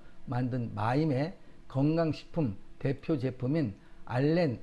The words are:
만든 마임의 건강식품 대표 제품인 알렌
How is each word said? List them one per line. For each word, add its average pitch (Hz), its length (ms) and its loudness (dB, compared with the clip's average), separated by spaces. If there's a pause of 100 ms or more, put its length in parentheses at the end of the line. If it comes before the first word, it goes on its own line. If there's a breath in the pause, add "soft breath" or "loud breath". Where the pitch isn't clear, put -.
(260 loud breath)
만든 123 480 0
마임의 135 600 2 (300 loud breath)
건강식품 151 880 2 (220)
대표 143 400 0
제품인 123 560 0 (300 loud breath)
알렌 143 580 2